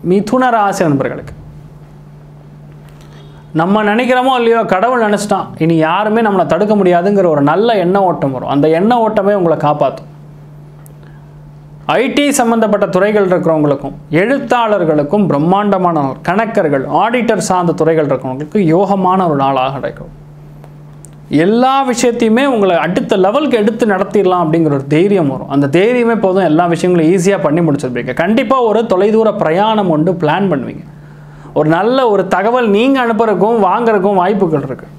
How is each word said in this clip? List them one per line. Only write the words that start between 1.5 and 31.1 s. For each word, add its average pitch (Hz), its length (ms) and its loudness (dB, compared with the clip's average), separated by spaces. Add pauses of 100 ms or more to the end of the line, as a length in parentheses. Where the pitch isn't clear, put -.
நம்ம 208 300 2
நினைக்கிறோமோ 254 500 0
இல்லையோ, 233 180 2 (160)
கடவுள் 233 320 0
நினைச்சிட்டான், 202 400 -2 (160)
இனி 165 120 2 (120)
யாருமே 214 400 0
நம்மளை 185 240 0
தடுக்க 202 300 0
முடியாதுங்கிற 180 540 2
ஒரு 143 80 2 (100)
நல்ல 214 320 2
எண்ண 190 120 0 (120)
ஓட்டம் 139 280 -4
வரும். 117 180 -6
அந்த 143 120 2 (120)
எண்ண 226 140 2 (120)
ஓட்டமே 208 360 0
உங்களை 156 160 0 (100)
காப்பாத்தும். 147 380 -2 (1900)
ஐ 208 80 2 (140)
டி 285 80 2 (140)
சம்பந்தப்பட்ட 220 560 0
துறைகள் 202 340 2
இருக்கிறவங்களுக்கும், 151 680 0 (260)
எழுத்தாளர்களுக்கும் 208 1080 0
பிரம்மாண்டமான 180 760 0
நாள். 131 240 -8
கணக்கர்கள், 175 560 -2 (160)
ஆடிட்டர் 226 480 0
சார்ந்த 175 320 0
துறைகள் 156 280 2
இருக்கிறவங்களுக்கு 135 500 -4 (160)
யோகமான 185 560 2
ஒரு 139 120 0
நாளாக 135 340 0
கிடைக்கும். - 360 -10 (1300)
எல்லா 240 280 2 (160)
விஷயத்தையுமே 233 640 0
உங்களை 196 320 2
அடுத்த 202 400 -2
லெவலுக்கு 240 380 0
எடுத்து 226 220 0 (100)
நடத்திடலாம் 185 500 0
அப்படிங்கிற 160 340 0
ஒரு 135 160 -6
தைரியம் 170 400 2
வரும். 131 220 -10
அந்த 143 220 2
தைரியமே 233 380 2 (100)
போதும் 185 240 2
எல்லா 170 240 2
விஷயங்களும் 170 420 2
ஈஸியா 185 320 0
பண்ணி 160 180 0
முடிச்சிருப்பீங்க. 127 560 -4
கண்டிப்பா 226 340 0 (140)
ஒரு 220 100 2 (140)
தொலைதூர 214 480 2
பிரயாணம் 190 540 0
ஒன்று 170 160 0 (100)
plan 175 320 0
பண்ணுவீங்க. 120 320 -8 (720)